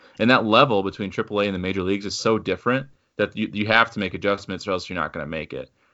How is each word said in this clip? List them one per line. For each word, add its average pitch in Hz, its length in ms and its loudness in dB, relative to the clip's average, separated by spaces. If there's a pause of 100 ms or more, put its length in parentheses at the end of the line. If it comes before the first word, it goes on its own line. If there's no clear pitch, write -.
(180)
And 113 120 2
that 117 140 4
level 113 380 6
between 95 280 -6
triple 104 300 -4
A 101 60 2
and 101 80 -2
the 92 40 -4
major 95 240 -2
leagues 98 220 -2
is 98 120 -6
so 113 220 0
different 120 500 -2 (280)
that 104 180 -2
you, 107 200 -4
you 104 140 -2
have 113 240 6
to - 60 -8
make 95 140 -4
adjustments 98 560 -4
or 98 40 0
else 90 180 -4
you're 90 80 -6
not 76 160 -4
gonna 80 120 -8
make 78 280 -8
it. 65 160 -10 (240)